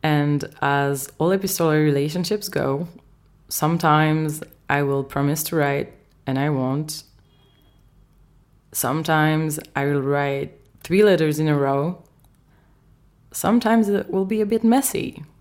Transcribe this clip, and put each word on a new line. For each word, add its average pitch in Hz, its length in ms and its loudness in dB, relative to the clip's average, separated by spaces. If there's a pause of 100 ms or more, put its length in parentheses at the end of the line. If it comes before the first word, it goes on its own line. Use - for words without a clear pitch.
And 147 480 2 (120)
as 143 560 0
all 160 120 2
epistolary 170 540 2
relationships 151 640 -2
go, 143 400 -4 (640)
sometimes 156 920 0 (280)
I 143 120 0
will 139 220 0
promise 143 400 -2
to - 120 -4
write 143 360 -2 (340)
and 131 120 -4
I 143 100 0
won't. 143 540 -4 (1700)
Sometimes 156 880 0 (160)
I 139 80 -2
will 143 160 0
write 139 580 -4 (240)
three 190 220 2
letters 160 340 4
in 156 100 0
a 151 80 2
row. 143 460 -2 (1300)
Sometimes 220 600 2
it 202 200 -2
will 190 140 -2
be 214 160 -2
a 208 60 0
bit 226 180 -2
messy. 233 580 0 (180)